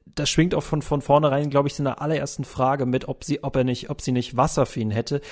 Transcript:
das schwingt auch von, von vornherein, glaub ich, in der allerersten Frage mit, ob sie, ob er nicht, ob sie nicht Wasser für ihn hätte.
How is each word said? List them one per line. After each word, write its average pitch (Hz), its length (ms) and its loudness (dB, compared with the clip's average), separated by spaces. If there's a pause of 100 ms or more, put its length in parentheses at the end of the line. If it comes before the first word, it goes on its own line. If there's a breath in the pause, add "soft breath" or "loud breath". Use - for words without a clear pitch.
(140)
das 143 160 -2
schwingt 170 260 4
auch 151 80 0
von, 151 180 -2
von 147 200 0
vornherein, 147 480 4
glaub 139 160 4
ich, - 140 -4
in 139 60 0
der - 160 -4
allerersten 147 420 -4
Frage 131 420 0
mit, 127 220 0
ob - 160 -8
sie, 147 220 -4
ob 135 100 -2
er 131 80 4
nicht, 123 260 -2
ob 147 120 -8
sie 131 100 -2
nicht 123 240 0
Wasser 135 300 2
für - 160 -6
ihn 107 100 -2
hätte. 143 300 -2 (100 loud breath)